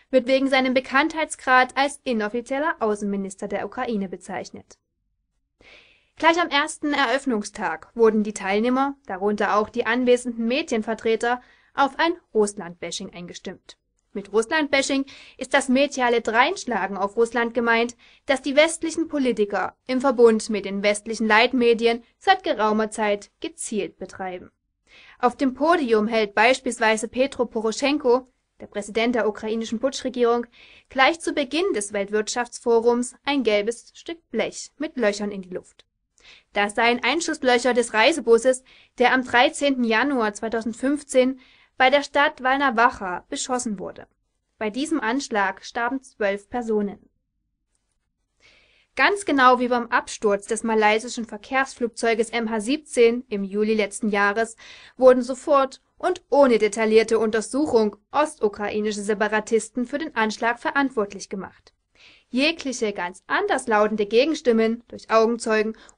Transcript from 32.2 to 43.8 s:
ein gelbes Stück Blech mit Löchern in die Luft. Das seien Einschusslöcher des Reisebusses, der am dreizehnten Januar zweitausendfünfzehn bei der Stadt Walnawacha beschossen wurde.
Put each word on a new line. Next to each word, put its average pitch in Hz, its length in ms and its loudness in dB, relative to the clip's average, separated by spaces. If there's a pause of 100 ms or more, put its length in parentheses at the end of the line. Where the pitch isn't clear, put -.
ein 285 160 0
gelbes 214 500 -2
Stück - 380 -16
Blech - 480 -6
mit 311 180 -8
Löchern 208 340 -2
in 196 120 -12
die 180 80 -16
Luft. - 340 -14 (720)
Das 202 200 0
seien 240 300 2
Einschusslöcher 254 720 0
des 233 180 0
Reisebusses, 233 720 4 (320)
der 247 160 4
am 254 140 0
dreizehnten 254 580 2
Januar 226 480 0
zweitausendfünfzehn 254 1040 -2 (400)
bei 262 120 4
der 285 120 2
Stadt 285 400 -2
Walnawacha 247 840 0
beschossen 247 500 -6
wurde. - 280 -14 (500)